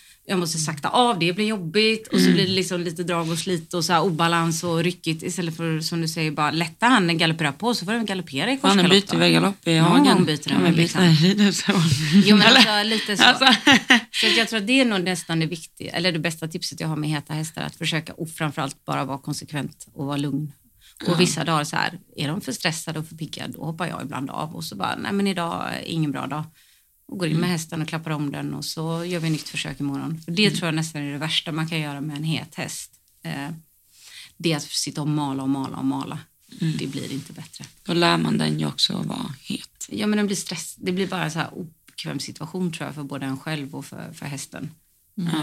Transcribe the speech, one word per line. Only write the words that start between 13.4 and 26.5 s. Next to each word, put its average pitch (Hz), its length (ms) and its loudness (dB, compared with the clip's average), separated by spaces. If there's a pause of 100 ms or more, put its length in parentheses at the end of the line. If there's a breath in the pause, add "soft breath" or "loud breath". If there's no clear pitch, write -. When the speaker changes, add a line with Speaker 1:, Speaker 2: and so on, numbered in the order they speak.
Speaker 2:
<laughs> 254 680 6
Speaker 1:
Så - 160 0
att 220 100 4
jag 226 120 2
tror 220 100 0
att 202 80 -2
det 262 140 6
är 254 40 6
nog 202 180 2
nästan 175 360 -2
det 160 60 2
viktiga, - 460 -10
eller 180 200 0
det 165 80 -2
bästa 160 280 -4
tipset - 320 -8
jag 160 80 -4
har 156 80 -2
med 151 140 -4
heta 156 240 -4
hästar, 156 280 -6
att - 140 -8
försöka 160 380 -4
och 160 160 -8
framförallt 147 560 -6
bara 143 200 -4
vara 139 120 -6
konsekvent - 760 -8
och 139 120 -8
vara 143 120 -4
lugn. 143 340 -4 (520 soft breath)
Och - 60 0
Speaker 2:
Ja. 175 60 2
Speaker 1:
vissa 165 280 2
dagar 156 200 0
så 156 120 -6
här, - 240 -2 (180)
är 156 100 -4
de 170 140 -4
för 262 100 -8
stressade 160 480 -6
och 156 80 -8
för 165 80 -16
pigga, 156 320 -10
då - 180 -10
hoppar 165 220 -6
jag - 140 -8
ibland - 280 -8
av - 260 -8
och 165 80 -10
så - 120 -10
bara, - 200 -4
nej - 180 -6
men 202 140 0
idag 180 460 -4
är 65 140 -8
ingen 156 240 0
bra 135 160 -6
dag. 151 160 -6 (640 soft breath)